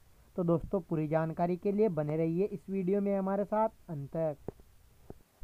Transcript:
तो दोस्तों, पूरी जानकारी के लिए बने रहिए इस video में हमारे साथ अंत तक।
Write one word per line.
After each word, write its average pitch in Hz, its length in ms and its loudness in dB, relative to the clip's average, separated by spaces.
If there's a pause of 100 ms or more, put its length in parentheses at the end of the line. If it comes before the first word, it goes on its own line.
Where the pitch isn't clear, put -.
(360)
तो 185 80 0
दोस्तों, 170 380 2
पूरी 156 260 -2
जानकारी 160 500 0
के 202 140 -2
लिए 208 180 4
बने 151 280 0
रहिए 165 280 2
इस 202 240 -10
video 196 320 0
में 202 160 0
हमारे 196 260 0
साथ 214 260 0 (200)
अंत 139 200 -8
तक। 160 260 -2 (1080)